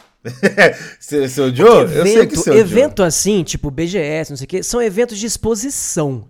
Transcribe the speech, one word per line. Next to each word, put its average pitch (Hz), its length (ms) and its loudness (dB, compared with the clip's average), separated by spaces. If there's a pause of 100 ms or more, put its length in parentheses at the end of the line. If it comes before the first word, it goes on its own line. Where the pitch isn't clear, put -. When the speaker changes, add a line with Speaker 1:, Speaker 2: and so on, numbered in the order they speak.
(240)
Speaker 1:
<laughs> - 760 0
Você, 143 300 -2
você 131 120 -6
odiou? 139 420 6
Speaker 2:
Evento, 135 140 -2
Speaker 1:
Eu 165 100 2
sei 220 200 4
que - 100 -6
você - 140 -2
odiou. 226 140 4
Speaker 2:
evento 214 400 0
assim, 180 400 0
tipo 147 260 -6
B 151 160 -6
G 185 120 -6
S, 156 340 -4
não 143 40 -12
sei 127 80 -12
o 131 40 -16
quê, 185 160 -6
são 240 180 -4
eventos 226 340 -2
de 202 100 -10
exposição. 196 1040 -6